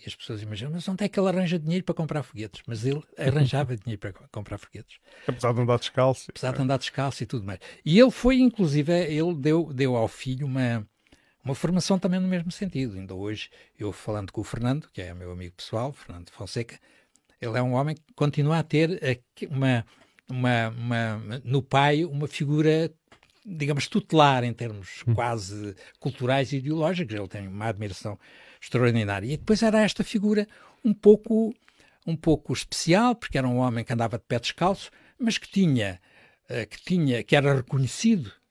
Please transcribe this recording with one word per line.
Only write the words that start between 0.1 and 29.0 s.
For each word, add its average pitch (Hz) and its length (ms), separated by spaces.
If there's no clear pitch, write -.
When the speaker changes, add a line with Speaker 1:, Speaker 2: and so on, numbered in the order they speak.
Speaker 1:
pessoas 107 280
imaginam, 110 300
mas 170 160
onde 190 160
é 196 40
que - 100
ele 190 100
arranja 180 300
dinheiro 165 260
para 165 100
comprar 151 280
foguetes? - 440
Mas 113 180
ele 143 180
arranjava 135 580
<laughs> - 0
dinheiro 107 240
para 101 120
co-, - 180
comprar 104 280
foguetes. - 400
Speaker 2:
Apesar 123 280
de 117 60
andar 120 180
descalço. - 520
Speaker 1:
Apesar 127 240
de 135 80
andar 131 160
descalço - 440
e 113 40
tudo 113 200
mais. 98 120
E 160 140
ele 254 120
foi, 254 300
inclusive, 160 520
ele 170 420
deu, 156 380
deu 127 240
ao 113 120
filho 131 380
uma, 123 400
uma 135 100
formação 180 440
também 185 220
no 185 80
mesmo 180 220
sentido. 131 460
Ainda 95 180
hoje, 101 340
eu 107 140
falando 104 400
com - 80
o 101 40
Fernando, 127 480
que - 100
é 90 120
meu 90 180
amigo 90 240
pessoal, 123 380
Fernando 87 360
Fonseca, - 480
ele 117 180
é 123 40
um 127 120
homem 143 220
que - 60
continua 151 440
a 156 40
ter 160 400
aqui 131 440
uma, 135 400
uma, 123 400
uma, 117 760
no 131 200
pai 147 420
uma 143 240
figura, 156 640
digamos, 151 420
tutelar 147 560
em 120 80
termos 107 560
Speaker 2:
Hum. 117 60
Speaker 1:
quase 104 600
culturais 131 540
e 143 60
ideológicos. 156 560
Ele 101 140
tem 101 200
uma 101 180
admiração 104 520
Extraordinário. 113 680